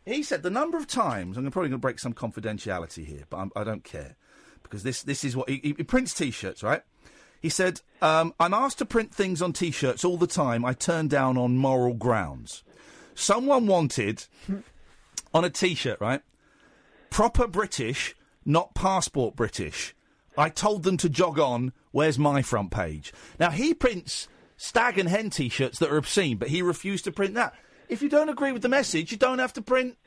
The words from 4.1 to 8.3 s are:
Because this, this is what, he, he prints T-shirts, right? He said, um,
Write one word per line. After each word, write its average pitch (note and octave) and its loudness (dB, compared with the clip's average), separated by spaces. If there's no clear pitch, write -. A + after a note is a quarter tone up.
Because G#2 -14
this, B2+ -6
this C#3 -6
is B2+ -4
what, C3 -4
he, C#3 -2
he D3 -2
prints B3+ 0
T-shirts, A#2 -6
right? A#2+ 2
He E3 -2
said, F#3 0
um, D#3+ 4